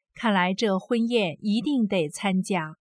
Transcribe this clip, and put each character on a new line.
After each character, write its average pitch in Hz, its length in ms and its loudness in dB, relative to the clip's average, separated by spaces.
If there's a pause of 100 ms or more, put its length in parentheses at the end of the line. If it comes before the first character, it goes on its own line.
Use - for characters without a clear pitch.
(140)
看 220 180 0
来 185 220 2
这 196 240 0
婚 233 280 0
宴 214 360 0
一 214 180 0
定 269 260 0
得 185 220 0
参 190 320 0
加。” 160 400 -4